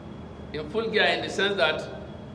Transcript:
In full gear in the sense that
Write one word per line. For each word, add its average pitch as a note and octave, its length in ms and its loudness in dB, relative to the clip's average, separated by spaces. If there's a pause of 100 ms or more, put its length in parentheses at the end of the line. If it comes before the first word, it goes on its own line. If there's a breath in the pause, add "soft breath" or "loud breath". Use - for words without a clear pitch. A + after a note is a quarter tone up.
(520)
In D3 180 -6
full A3 200 0
gear F#3+ 140 6
in D#3+ 180 4
the D#3 80 -4
sense G3 260 2
that D#3+ 320 2 (460)